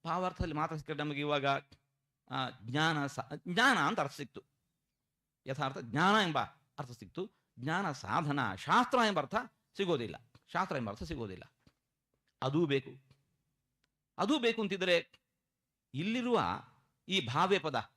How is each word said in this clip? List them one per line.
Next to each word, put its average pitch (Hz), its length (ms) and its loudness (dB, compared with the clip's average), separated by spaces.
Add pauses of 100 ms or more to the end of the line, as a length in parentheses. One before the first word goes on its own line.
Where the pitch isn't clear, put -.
ಭಾವಾರ್ಥದಲ್ಲಿ 180 500 -2
ಮಾತ್ರ 156 220 -2
ಸಿಕ್ಕರೆ 151 200 -8
ನಮಗೆ 147 240 -4
ಇವಾಗ, 147 260 0 (840)
ಆ, 131 200 -4 (120)
ಜ್ಞಾನ 147 440 0
ಸ-, - 420 -8
ಜ್ಞಾನ 226 300 4
ಅಂತ 165 220 0
ಅರ್ಥ 139 120 -2
ಸಿಕ್ತು, - 320 -14 (1000)
ಯಥಾರ್ಥ 135 320 -4
ಜ್ಞಾನ 175 480 4
ಎಂಬ 147 120 0 (400)
ಅರ್ಥ 127 120 -10
ಸಿಕ್ತು. 120 420 -10 (260)
ಜ್ಞಾನ 160 340 -2
ಸಾಧನ 135 640 0
ಶಾಸ್ತ್ರ 240 440 2
ಎಂಬ 208 220 4
ಅರ್ಥ 135 140 -6 (420)
ಸಿಗೋದಿಲ್ಲ, 156 540 -2 (220)
ಶಾಸ್ತ್ರ 180 240 -2
ಎಂಬ 113 140 -4
ಅರ್ಥ 107 120 -10
ಸಿಗೋದಿಲ್ಲ. 120 520 -10 (880)
ಅದೂ 151 240 2
ಬೇಕು, 139 240 0 (1300)
ಅದೂ 254 200 2
ಬೇಕು 226 240 2
ಅಂತಿದ್ರೆ 180 480 2 (840)
ಇಲ್ಲಿರುವ 226 460 2 (680)
ಈ 175 180 0
ಭಾವ್ಯ 180 320 4
ಪದ 135 380 -2